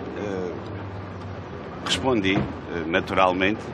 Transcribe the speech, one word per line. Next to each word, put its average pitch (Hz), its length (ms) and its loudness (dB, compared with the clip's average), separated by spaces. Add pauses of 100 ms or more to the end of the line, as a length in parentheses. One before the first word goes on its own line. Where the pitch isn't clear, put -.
(180)
eh, 92 340 -4 (1300)
respondi, 107 500 4
eh, - 520 -2
naturalmente, 95 720 4 (140)